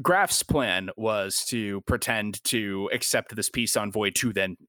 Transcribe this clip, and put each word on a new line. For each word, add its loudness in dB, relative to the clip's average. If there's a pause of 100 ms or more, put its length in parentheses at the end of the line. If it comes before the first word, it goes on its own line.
Graf's 4
plan 2
was 0
to -2
pretend -2
to -2
accept -2
this -2
peace 0
envoy 2
to 0
then 0 (120)